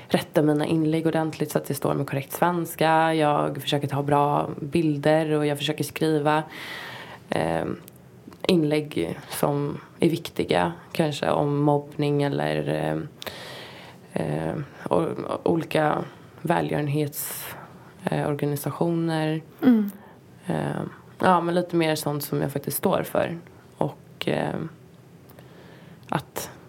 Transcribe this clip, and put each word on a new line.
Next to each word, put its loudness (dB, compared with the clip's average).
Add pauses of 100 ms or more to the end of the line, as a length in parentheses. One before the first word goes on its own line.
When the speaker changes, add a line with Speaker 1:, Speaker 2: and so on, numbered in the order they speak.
Speaker 1:
rätta 0
mina 4
inlägg 2
ordentligt -2
så 2
att -4
det -4
står 0
med -2
korrekt -4
svenska. 2
Jag 2
försöker 0
ta -2
bra 2 (100)
bilder 2
och 2
jag 0
försöker -2
skriva, 2 (840)
eh, 0 (840)
inlägg 2 (100)
som 0 (220)
är 4
viktiga, 0 (180)
kanske 0
om 2
mobbning 2
eller, 0
eh, -2 (1300)
eh, -2 (360)
o-, 0
olika 2 (440)
välgörenhets-, 0 (480)
eh, 0
organisationer. 0 (220)
Speaker 2:
Mm. 6 (540)
Speaker 1:
Eh, -2 (380)
ja, 6
men 0
lite 0
mer 4
sånt -2
som -2
jag 0
faktiskt -4
står 2
för. 0 (400)
Och, -6
eh, 0 (1500)
att -4 (200)